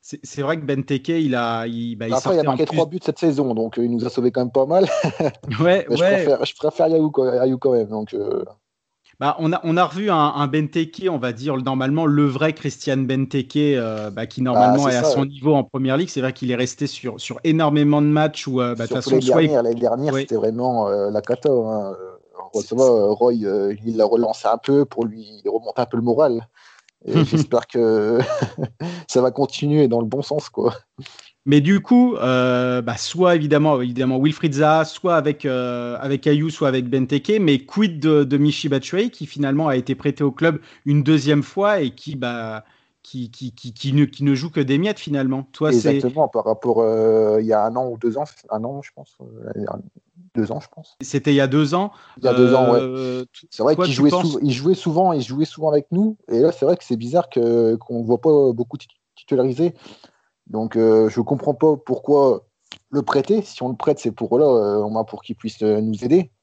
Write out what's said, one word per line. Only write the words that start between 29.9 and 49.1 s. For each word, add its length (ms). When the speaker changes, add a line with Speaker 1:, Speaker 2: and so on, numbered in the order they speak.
Speaker 2:
le 60
bon 140
sens, 280
quoi. 240
Speaker 1:
Mais 160
du 180
coup, 360
euh, 680
bah, 160
soit 380
évidemment, 440
évidemment 400
Wilfried 340
Zaha, 300
soit 320
avec, 300
euh, 560
avec 260
Ayew, 220
soit 180
avec 220
Benteke, 500
mais 200
quid 420
de, 240
de 120
Michy 300
Batshuayi, 440
qui 160
finalement 420
a 80
été 180
prêté 300
au 60
club 280
une 180
deuxième 400
fois 360
et 120
qui, 260
bah, 480
qui, 280
qui, 220
qui, 200
qui 200
ne, 100
qui 220
ne 100
joue 140
que 100
des 180
miettes 220
finalement. 540
Toi, 180
c'est 240
Speaker 2:
Exactement, 320
par 160
rapport, 380
euh, 580
il 60
y 80
a 100
un 140
an 140
ou 60
deux 200
ans, 80
un 160
an, 160
je 120
pense, 280